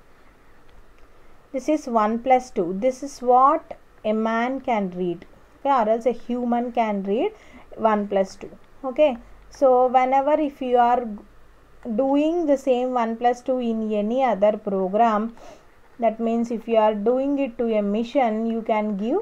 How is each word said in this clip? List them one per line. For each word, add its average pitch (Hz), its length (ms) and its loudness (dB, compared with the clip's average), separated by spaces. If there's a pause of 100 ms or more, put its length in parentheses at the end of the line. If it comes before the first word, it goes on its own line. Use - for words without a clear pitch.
(1500)
this 262 160 -6
is 302 200 0
one 226 320 0
plus 247 320 2
two. 190 280 -2
This 254 220 -2
is 277 220 -12
what 262 560 4 (240)
a 214 100 0
man 226 480 -2
can 208 300 -2
read, 175 340 -6 (360)
okay, 277 80 -2
or 233 200 2
else 226 160 0
a 247 60 2
human 240 600 -4
can 214 300 -2
read 247 280 -2 (440)
one 214 320 0
plus 196 280 -2
two. - 160 -16 (320)
Okay, 262 340 2 (320)
so 254 380 4
whenever 262 460 2
if 302 280 -2
you 247 160 0
are 240 300 2 (880)
doing 294 500 0
the 285 120 4
same 254 360 0
one 226 220 -2
plus 240 260 0
two 254 160 -2
in 220 340 -4
any 214 320 0
other 208 340 2
program, 208 760 0 (640)
that 226 200 -2
means 233 320 -2
if 220 160 -8
you 226 100 0
are 214 160 4
doing 262 460 0
it 269 180 -4
to 233 180 -2
a 208 60 2
mission, 226 640 -2
you 226 160 -4
can 214 340 -2
give 233 260 -2